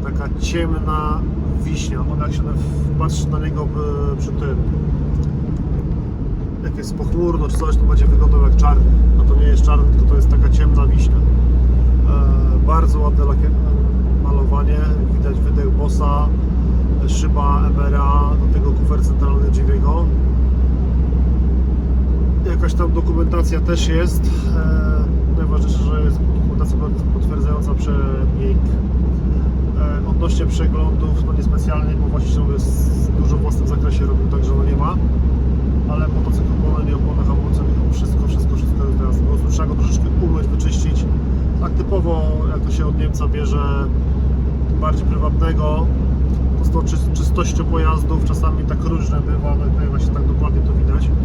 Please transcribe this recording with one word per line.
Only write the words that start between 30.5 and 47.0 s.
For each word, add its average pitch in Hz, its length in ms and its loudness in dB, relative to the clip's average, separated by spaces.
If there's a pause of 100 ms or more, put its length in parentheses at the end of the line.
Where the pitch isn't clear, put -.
no - 80 -2
niespecjalnie, - 600 0
bo - 140 0
właściciel - 460 0
jest - 580 0
dużo - 260 0
w - 40 0
własnym - 260 0
zakresie - 380 0
robił, - 220 0
także - 300 0
no - 60 2
nie - 140 0
ma. - 180 -2 (920)
Ale - 180 -2
motocykl, - 400 0 (200)
opony, - 180 0
nie - 100 0
opony, - 320 -2
hamulce, - 340 0 (300)
wszystko, - 360 -2
wszystko, - 280 0
wszystko - 300 -2
jest - 120 0
teraz. - 200 0
Po - 60 0
prostu - 260 0
trzeba - 180 -2
go - 80 -4
troszeczkę - 300 0 (160)
umyć, - 260 0
wyczyścić. - 580 0 (560)
Tak - 100 -4
typowo, 170 500 -2 (280)
jak - 100 -2
to - 120 -2
się - 140 0
od - 120 -2
Niemca - 300 -2
bierze, - 580 -2 (960)
bardziej 156 240 0
prywatnego, 165 800 0 (640)
po - 60 0
prostu - 280 0
czy-, - 300 -2